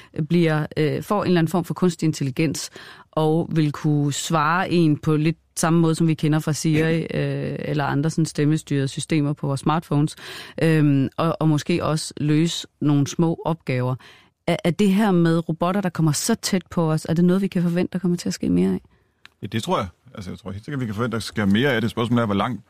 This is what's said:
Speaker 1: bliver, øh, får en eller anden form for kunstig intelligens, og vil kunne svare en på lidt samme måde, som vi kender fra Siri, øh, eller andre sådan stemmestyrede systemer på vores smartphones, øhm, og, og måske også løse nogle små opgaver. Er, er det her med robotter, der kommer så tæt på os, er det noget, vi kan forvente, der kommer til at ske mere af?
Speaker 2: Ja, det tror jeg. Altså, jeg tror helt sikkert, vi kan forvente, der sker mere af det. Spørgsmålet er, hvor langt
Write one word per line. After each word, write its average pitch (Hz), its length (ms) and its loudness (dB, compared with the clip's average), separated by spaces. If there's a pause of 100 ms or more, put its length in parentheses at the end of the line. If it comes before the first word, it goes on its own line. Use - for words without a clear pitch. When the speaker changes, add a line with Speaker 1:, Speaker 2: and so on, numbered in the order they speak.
(280)
Speaker 1:
bliver, 160 380 2 (100)
øh, 147 260 0
får 208 200 -2
en - 60 -2
eller 180 100 4
anden 160 120 2
form 170 140 0
for 160 100 -6
kunstig 175 320 0
intelligens, 156 640 -2 (420)
og 156 400 2
vil 156 200 2
kunne 147 400 0
svare 165 580 0
en 160 280 4
på 156 180 0
lidt 156 200 0 (200)
samme 170 240 2
måde, 160 140 4
som 165 140 2
vi 156 60 2
kender 156 240 0
fra 156 140 -2
Siri, 160 480 0 (140)
øh, 139 440 -4
eller 147 260 -4
andre 139 260 0
sådan 160 160 0
stemmestyrede 147 640 0
systemer 147 440 -2
på 147 140 -6
vores 139 140 -2
smartphones, 156 560 0 (460)
øhm, 147 540 4
og, 165 240 0
og 156 80 2
måske 156 360 0
også 156 320 -4
løse 151 500 0 (140)
nogle 143 260 2
små 165 380 -2
opgaver. 127 500 -2 (520)
Er, 170 180 0
er 175 60 2
det 196 240 2
her 208 160 4
med 170 380 2
robotter, 175 320 -2
der 185 80 -2
kommer 160 240 0
så - 220 0
tæt - 360 -2
på 165 220 0
os, 156 160 -2
er 160 60 0
det 175 100 4
noget, 180 180 4
vi 190 60 -2
kan 180 140 -2
forvente, 175 300 0
der 185 60 -4
kommer 175 180 0
til - 120 -6
at 180 60 -4
ske - 160 -4
mere 180 220 2
af? 185 80 -4 (640)
Speaker 2:
Ja, - 40 -10
det 113 160 -4
tror 180 160 -2
jeg. 110 80 -2 (280)
Altså, 92 160 -14
jeg 90 80 -12
tror 92 120 -12
helt 101 140 -12
sikkert, 143 160 -6
vi 127 60 -4
kan 107 80 -6
forvente, 113 200 -2
der 113 60 -2
sker - 260 -2
mere 117 260 4
af 110 80 2
det. 107 100 0
Spørgsmålet 120 320 0
er, 117 40 0
hvor 101 80 -2
langt 113 360 -2